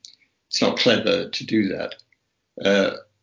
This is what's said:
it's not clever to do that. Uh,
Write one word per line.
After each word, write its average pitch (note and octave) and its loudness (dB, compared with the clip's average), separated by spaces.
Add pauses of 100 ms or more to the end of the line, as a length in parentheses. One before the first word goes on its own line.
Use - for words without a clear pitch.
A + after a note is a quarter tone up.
(500)
it's - -4
not - 0
clever G2+ 2
to - -10
do G#2+ 0
that. E2+ -8 (680)
Uh, G2+ 2 (260)